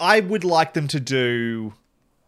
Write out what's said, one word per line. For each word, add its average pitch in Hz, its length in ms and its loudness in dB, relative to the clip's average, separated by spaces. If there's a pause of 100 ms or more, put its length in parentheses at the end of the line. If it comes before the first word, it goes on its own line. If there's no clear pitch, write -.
I 202 200 4
would 190 240 -2
like 165 300 2
them 156 140 -2
to 147 120 -4
do, 117 720 -2 (560)